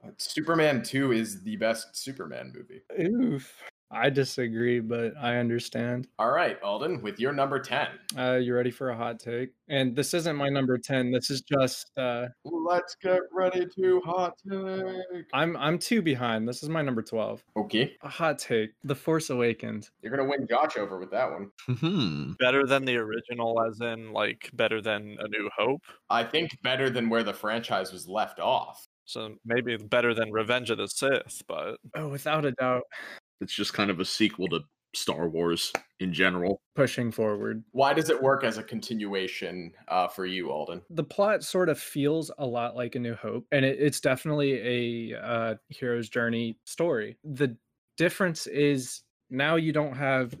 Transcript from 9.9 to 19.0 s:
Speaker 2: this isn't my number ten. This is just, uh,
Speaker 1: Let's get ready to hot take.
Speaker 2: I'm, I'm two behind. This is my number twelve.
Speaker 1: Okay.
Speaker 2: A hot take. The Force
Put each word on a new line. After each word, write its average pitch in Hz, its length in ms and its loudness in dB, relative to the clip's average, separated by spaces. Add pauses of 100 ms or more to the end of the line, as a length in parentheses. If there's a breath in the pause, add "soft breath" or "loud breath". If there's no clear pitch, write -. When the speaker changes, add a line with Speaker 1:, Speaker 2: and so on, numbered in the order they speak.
Speaker 2:
this 143 180 0
isn't 165 220 0
my 139 140 2
number 131 280 2
ten. 123 320 0
This 127 200 0
is 135 120 -2
just, - 560 0
uh, 123 280 -2 (180)
Speaker 1:
Let's 175 580 -2
get 185 200 4 (100)
ready 185 340 2 (140)
to 185 220 6
hot 175 320 0 (120)
take. 190 880 -6
Speaker 2:
I'm, 160 220 2
I'm 151 240 2
two 226 220 2
behind. 120 480 2
This 127 140 -6
is 147 40 -6
my 160 140 0
number 127 200 0
twelve. 107 400 -4 (140)
Speaker 1:
Okay. 110 460 0
Speaker 2:
A - 80 -12
hot 160 300 0
take. 110 320 0 (120)
The 139 100 -2
Force 160 360 0